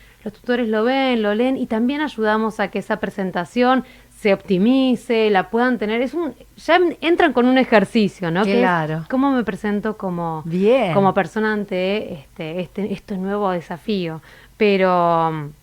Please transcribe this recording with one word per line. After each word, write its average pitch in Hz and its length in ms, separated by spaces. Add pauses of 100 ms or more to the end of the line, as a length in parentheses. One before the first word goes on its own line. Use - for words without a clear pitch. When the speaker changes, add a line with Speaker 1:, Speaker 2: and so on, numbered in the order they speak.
(240)
Speaker 1:
los 208 100
tutores 240 340
lo 214 160
ven, 254 360
lo 208 140
leen 254 220
y 247 100
también 240 340
ayudamos 220 600
a 196 80
que - 100
esa 202 220
presentación 214 840 (320)
se 202 160
optimice, 226 1000
la 185 200
puedan 240 280
tener. 220 220
Es 262 140
un, 320 180 (240)
ya 320 200
en-, 349 240
entran 339 320
con 240 140
un 254 120
ejercicio, 208 720
¿no? 185 140
Que 196 80
es, 240 80
Speaker 2:
Claro. 160 500
Speaker 1:
¿cómo 269 220
me 247 100
presento 208 540
como, 170 480
Speaker 2:
Bien. 190 500
Speaker 1:
como 196 180
persona 214 400
ante 202 600
este, 160 480
este, 190 320
este 196 240
nuevo 196 340
desafío? 170 720 (560)
Pero 170 760 (120)